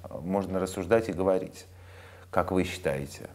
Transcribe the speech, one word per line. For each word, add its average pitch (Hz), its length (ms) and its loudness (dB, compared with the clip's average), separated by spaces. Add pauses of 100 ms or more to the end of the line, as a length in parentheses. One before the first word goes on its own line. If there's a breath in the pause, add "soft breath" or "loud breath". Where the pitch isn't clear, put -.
(220)
можно 95 380 0
рассуждать 92 500 2
и - 20 -2
говорить, 92 540 0 (640 soft breath)
как 90 220 2
вы 92 120 4
считаете? 71 720 -4